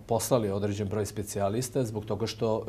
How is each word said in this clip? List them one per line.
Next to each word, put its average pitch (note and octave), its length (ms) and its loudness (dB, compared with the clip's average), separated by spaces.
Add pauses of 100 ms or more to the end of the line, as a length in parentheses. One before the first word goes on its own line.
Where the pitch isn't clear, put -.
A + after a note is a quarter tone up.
poslali A2+ 420 4
određen G2+ 380 0
broj G#2 180 0
specijalista, G#2 800 0
zbog G#2+ 220 -4
toga A2 220 -2
što, A2 420 0